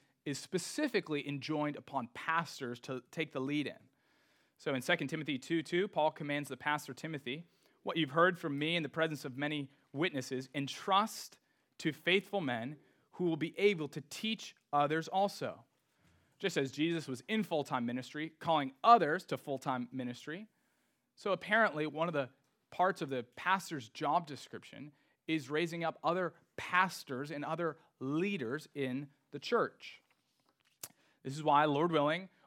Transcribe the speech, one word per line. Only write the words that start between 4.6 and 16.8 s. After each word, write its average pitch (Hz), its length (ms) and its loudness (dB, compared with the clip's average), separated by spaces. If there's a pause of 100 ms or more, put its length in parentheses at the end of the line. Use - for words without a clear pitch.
in 131 80 0
Second 170 260 0
Timothy 151 300 -4
two 165 260 -2
two, 180 240 0
Paul 156 240 0
commands 147 380 -6
the 127 80 -8
pastor 147 360 -4
Timothy, 156 520 -8 (380)
"What 190 120 -4
you've 156 160 2
heard 175 260 6
from 143 220 -4
me 160 160 0
in 170 80 0
the 143 60 -4
presence 160 340 0
of 131 140 -8
many 147 320 -4 (240)
witnesses, 135 600 -2
entrust - 840 0 (400)
to - 160 -2
faithful 196 480 2
men 127 340 -2 (380)
who 180 100 -4
will 165 140 2
be 160 200 -4
able 185 300 4
to - 220 -8
teach - 460 -6 (180)
others 147 340 2
also." 190 560 -2 (760)
Just 185 200 -2
as 135 140 2
Jesus 160 360 0